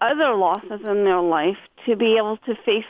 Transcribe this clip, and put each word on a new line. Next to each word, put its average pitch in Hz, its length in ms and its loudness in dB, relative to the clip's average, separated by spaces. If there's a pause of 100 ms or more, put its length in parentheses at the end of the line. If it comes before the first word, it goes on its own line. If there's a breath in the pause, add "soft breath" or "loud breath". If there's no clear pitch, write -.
other 277 340 0
losses 196 540 -2
in 202 160 0
their 185 160 2
life, 170 380 0 (260)
to 240 100 0
be 220 220 2
able 214 220 -2
to 240 160 -6 (100)
face 220 260 -2